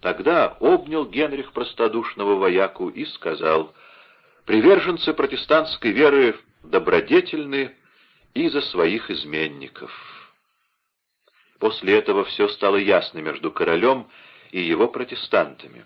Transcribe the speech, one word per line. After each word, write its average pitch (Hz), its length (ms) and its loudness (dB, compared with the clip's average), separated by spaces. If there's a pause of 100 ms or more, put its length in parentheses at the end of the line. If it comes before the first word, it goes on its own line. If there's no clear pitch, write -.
Тогда 123 600 0
обнял 156 440 2
Генрих 143 480 -6
простодушного 113 840 -2
вояку 92 520 0
и - 160 -10
сказал: 78 720 -2 (720)
«Приверженцы 165 680 4
протестантской 139 800 -2
веры 135 480 4 (240)
добродетельны 139 1120 0 (600)
и 156 140 -2
за 143 120 -2
своих 92 500 -4
изменников». 73 840 -8 (1700)
После 104 400 2
этого 101 260 0
все 104 240 0
стало 101 280 0
ясно 95 420 0
между 78 320 -8
королем 101 580 0 (440)
и 92 80 -6
его 82 260 0
протестантами. 87 1000 -6